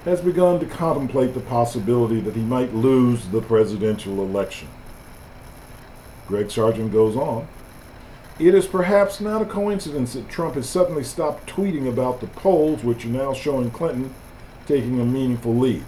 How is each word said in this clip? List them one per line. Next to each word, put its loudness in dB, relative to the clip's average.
has 2
begun 4
to -2
contemplate 0
the -4
possibility 0
that -4
he -2
might -2
lose 4
the 0
presidential 0
election?" -4
Greg -2
Sargent 0
goes 4
on, -4
"It 6
is 4
perhaps 2
not -2
a 0
coincidence -4
that -10
Trump -4
has -4
suddenly 0
stopped -4
tweeting -2
about 0
the -8
polls, 2
which -2
are -6
now -2
showing -2
Clinton -4
taking 0
a 2
meaningful 0
lead. 2